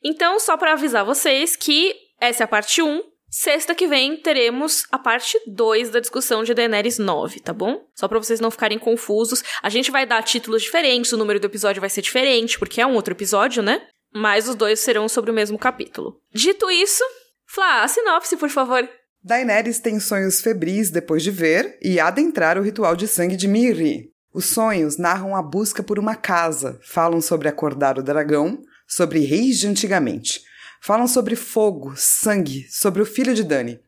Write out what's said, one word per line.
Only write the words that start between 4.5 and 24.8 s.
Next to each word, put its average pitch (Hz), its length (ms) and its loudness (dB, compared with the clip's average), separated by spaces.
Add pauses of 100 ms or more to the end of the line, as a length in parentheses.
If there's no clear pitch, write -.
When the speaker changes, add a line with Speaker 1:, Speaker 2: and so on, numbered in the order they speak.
Speaker 1:
a 269 60 -2
parte 240 460 -2
dois 220 460 0
da 233 80 2
discussão 233 460 -2
de 233 100 0
Daenerys 226 460 0
nove, 185 400 -2
tá - 120 -8
bom? 220 280 -4 (120)
Só - 140 -6
pra 214 140 0
vocês 226 180 -2
não 226 120 0
ficarem 214 280 -2
confusos. 226 640 0 (180)
A - 80 -2
gente 254 220 0
vai 269 160 0
dar 226 160 0
títulos 226 400 0
diferentes, 247 500 2
o 240 40 0
número 208 240 0
do 202 60 -2
episódio 196 340 -2
vai 196 100 -4
ser 202 100 -4
diferente, 247 600 0
porque - 200 -4
é 240 60 4
um 269 80 2
outro 208 180 0
episódio, 208 480 0
né? 214 220 0 (320)
Mas 214 320 2
os 254 80 -4
dois 220 240 2
serão 220 300 0
sobre 226 240 -2
o - 20 0
mesmo 208 240 -2
capítulo. - 600 -6 (120)
Dito 370 380 0
isso, 370 320 2 (420)
Flá, 339 380 2
a 240 60 2
sinopse, 349 480 0
por 294 140 -2
favor. 254 380 0 (320)
Speaker 2:
Daenerys 226 600 0
tem 214 180 0
sonhos 190 420 0
febris 196 500 0
depois 160 320 0
de 196 100 -2
ver 175 500 2
e 185 160 2
adentrar 180 580 2
o 196 60 0
ritual 202 320 0
de 185 140 -4
sangue 180 280 0
de 185 120 0
Mirri. 202 640 0 (200)
Os 180 140 -6
sonhos 185 500 0